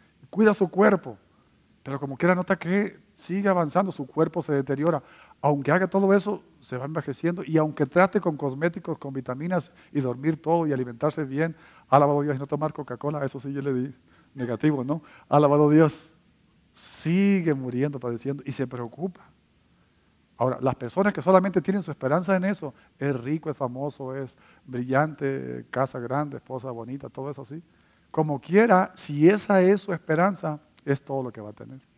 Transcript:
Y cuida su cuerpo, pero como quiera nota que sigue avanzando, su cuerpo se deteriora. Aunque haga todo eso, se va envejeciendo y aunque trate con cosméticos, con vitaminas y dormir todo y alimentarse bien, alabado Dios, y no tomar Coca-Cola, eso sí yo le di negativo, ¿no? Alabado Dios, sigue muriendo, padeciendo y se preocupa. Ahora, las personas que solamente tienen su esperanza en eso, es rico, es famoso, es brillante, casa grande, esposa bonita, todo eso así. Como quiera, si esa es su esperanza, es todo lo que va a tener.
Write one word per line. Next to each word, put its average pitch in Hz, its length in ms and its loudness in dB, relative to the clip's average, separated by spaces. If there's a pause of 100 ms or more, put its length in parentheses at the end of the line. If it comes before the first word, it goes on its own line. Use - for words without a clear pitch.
(240)
Y - 20 -20
cuida 214 300 4
su 185 120 0
cuerpo, 180 480 2 (680)
pero 135 160 -6
como 139 180 -8
quiera 175 160 4
nota 185 240 0
que 190 400 -2 (160)
sigue 196 360 -2
avanzando, 180 420 2
su 139 160 -10
cuerpo 160 340 0
se 147 120 -2
deteriora. 139 500 0 (380)
Aunque 143 300 0
haga 185 160 2
todo 196 260 2
eso, 202 280 0 (180)
se - 180 -10
va 127 80 -8
envejeciendo 160 600 -4
y 160 120 0
aunque 156 280 2
trate 190 340 2
con 170 160 -2
cosméticos, 147 640 -4
con 139 160 -10
vitaminas 143 580 -6 (200)
y 147 80 -2
dormir 135 420 -2
todo 165 240 0
y 147 80 0
alimentarse 127 520 -4
bien, 151 300 -4 (320)
alabado 143 360 4
Dios, 147 120 -2
y 131 40 -4
no 139 80 -8
tomar 151 260 -4
Coca-Cola, 143 520 -8
eso 131 140 -8
sí 139 140 -10
yo 139 80 -6
le 139 120 -2
di 127 220 -4 (380)
negativo, 127 500 -2
¿no? 151 200 -4 (260)
Alabado 147 400 6
Dios, 151 400 4 (640)
sigue 180 800 0
muriendo, 131 460 -4
padeciendo 123 460 -6
y 139 60 -8
se 127 140 -4
preocupa. 127 560 -10 (1160)
Ahora, 123 240 -2
las 127 140 0
personas 190 380 -2
que 147 80 -6
solamente 185 400 4
tienen 196 220 -2
su 156 80 -10
esperanza 160 440 0
en 180 100 0
eso, 165 280 -6 (240)
es 139 180 -2
rico, 147 340 -6
es 135 80 -6
famoso, 135 580 -6
es 135 200 -10 (300)
brillante, 131 1040 -2
casa 131 300 -2
grande, 139 380 -6
esposa 127 340 -12
bonita, 123 380 -12
todo 135 200 -10
eso 139 140 -12
así. 151 180 -14 (480)
Como 151 320 -2
quiera, 190 540 4
si 147 340 4
esa 202 320 4
es 190 200 6
su 185 120 -6
esperanza, 160 640 0 (240)
es 139 200 -2
todo 135 200 -6
lo 123 80 -8
que 110 100 -14
va 104 100 -14
a - 20 -16
tener. 117 260 -18 (180)